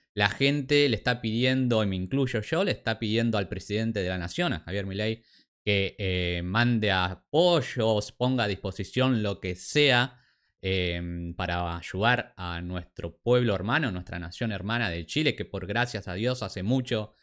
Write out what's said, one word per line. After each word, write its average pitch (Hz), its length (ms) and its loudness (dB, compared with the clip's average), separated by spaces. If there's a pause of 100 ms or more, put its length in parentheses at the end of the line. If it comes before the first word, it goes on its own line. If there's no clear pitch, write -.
(140)
la 104 160 4
gente 143 580 4
le 110 80 2
está 123 240 -2
pidiendo, 120 640 2
y - 20 2
me 98 80 0
incluyo 117 460 0
yo, 160 240 -2
le 170 80 0
está 113 260 -4
pidiendo 110 400 2
al 98 80 0
presidente 104 560 -2
de 90 60 0
la 92 100 -2
nación, 135 340 -2
a 80 80 -4
Javier 95 240 -6
Milei, 107 380 -4 (420)
que, 98 320 2
eh, 90 460 0
mande 107 480 2
apoyos, 113 1200 2
ponga 127 340 0
a 104 40 0
disposición 107 760 0
lo 101 160 0
que 92 160 -6
sea, 131 640 2 (420)
em, 87 760 -2
para 87 420 -2
ayudar 107 600 -2
a 87 260 -6
nuestro 87 540 -8
pueblo 120 380 2
hermano, 110 380 0
nuestra 87 260 -8
nación 90 320 -6
hermana 104 400 -4
de 85 160 -6
Chile, 151 300 0
que 95 80 -6
por 92 240 -8
gracias 110 400 -2
a 90 60 -6
Dios 123 280 -2
hace 95 220 -6
mucho 120 580 -2